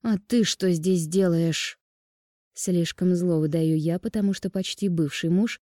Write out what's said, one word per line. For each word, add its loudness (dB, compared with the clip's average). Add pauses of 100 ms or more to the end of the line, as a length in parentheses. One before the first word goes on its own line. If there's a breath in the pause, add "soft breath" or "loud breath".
"А 0
ты 0
что -2
здесь 0
делаешь?" 0 (720)
Слишком 0
зло 2
выдаю 0
я, 0
потому -2
что -6
почти -4
бывший -2
муж 0